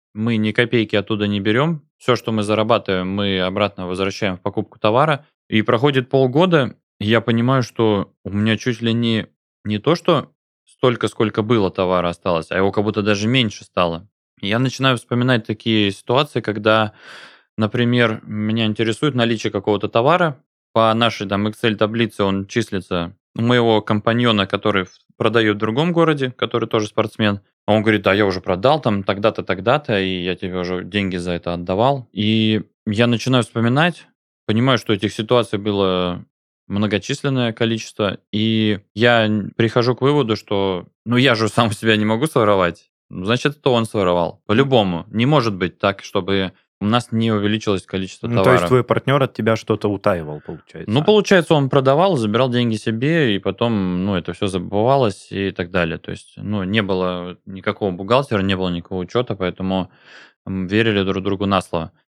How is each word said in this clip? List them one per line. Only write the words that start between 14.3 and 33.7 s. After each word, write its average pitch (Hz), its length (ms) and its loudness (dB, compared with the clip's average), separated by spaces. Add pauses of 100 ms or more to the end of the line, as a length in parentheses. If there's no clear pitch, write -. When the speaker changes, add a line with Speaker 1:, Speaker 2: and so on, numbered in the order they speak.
Speaker 1:
Я 101 160 -2
начинаю 131 400 0
вспоминать 123 480 0
такие 107 460 0
ситуации, 131 500 -2
когда, 107 500 2 (680)
например, 117 680 0
меня 110 420 -2
интересует 113 480 -2
наличие 117 380 0
какого-то 101 360 -2
товара, 151 540 0 (320)
по 113 200 2
нашей 110 340 -2
там 101 200 -2
Excel-таблице 110 760 -2
он 98 220 -2
числится 92 680 -6 (200)
у 117 60 -2
моего 117 400 4
компаньона, 113 640 0
который 101 380 -2
в-, - 140 -18 (180)
продает 110 400 2
в - 40 -10
другом 123 320 0
городе, 156 440 0
который 113 320 -4
тоже 107 200 0
спортсмен. 104 520 -2 (260)
А 104 80 2
он 107 80 2
говорит: 104 200 2
«Да, 98 120 4
я 104 120 2
уже 92 140 0
продал 110 400 0
там 104 240 -2
тогда-то, 101 400 -2
тогда-то, 104 560 -2
и 95 240 -2
я 90 120 -2
тебе 92 220 -6
уже 90 260 -4
деньги 92 340 -2
за 87 140 -4
это 87 220 -4
отдавал». 107 580 -2
И 110 500 0 (240)
я 110 200 2
начинаю 120 380 0
вспоминать, 135 640 -2 (400)